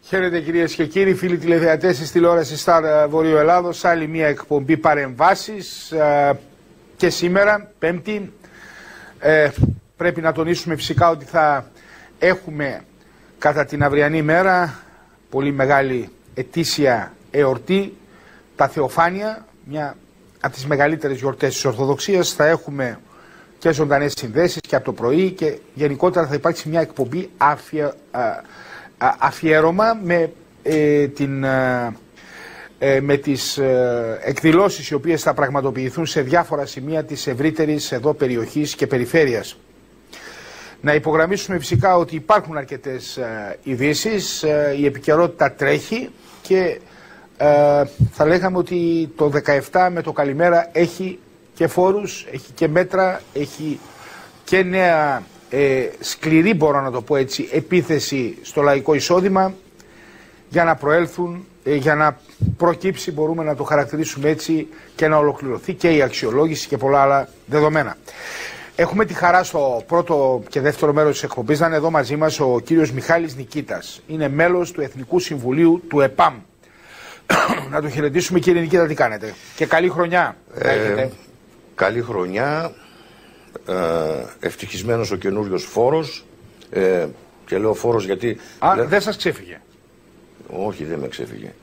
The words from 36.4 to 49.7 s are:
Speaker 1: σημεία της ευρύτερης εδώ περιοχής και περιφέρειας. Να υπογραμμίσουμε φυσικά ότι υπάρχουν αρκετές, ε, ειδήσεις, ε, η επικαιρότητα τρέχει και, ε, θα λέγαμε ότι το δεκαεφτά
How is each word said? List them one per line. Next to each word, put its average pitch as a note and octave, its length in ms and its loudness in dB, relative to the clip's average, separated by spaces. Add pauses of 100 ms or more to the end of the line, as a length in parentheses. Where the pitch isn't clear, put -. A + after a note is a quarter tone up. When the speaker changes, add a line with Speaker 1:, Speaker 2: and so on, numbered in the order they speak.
Speaker 1:
σημεία D3+ 380 -6
της D3+ 220 -8
ευρύτερης D3+ 640 0
εδώ C3+ 220 0
περιοχής B2+ 600 -2
και C#3 120 -2
περιφέρειας. B2 720 0 (1200)
Να D3 140 0
υπογραμμίσουμε E3 640 0
φυσικά F3 380 2
ότι E3 180 0
υπάρχουν D#3+ 420 0
αρκετές, C3 600 -10
ε, A2 460 -8
ειδήσεις, D3 800 -2
ε, D3 360 2
η C#3+ 80 2
επικαιρότητα D3+ 680 2
τρέχει D3+ 560 -2 (340)
και, F#3 380 2 (560)
ε, D3 460 6 (300)
θα D3+ 140 0
λέγαμε F3+ 320 2
ότι E3+ 580 -2
το D3 120 2
δεκαεφτά D3 640 0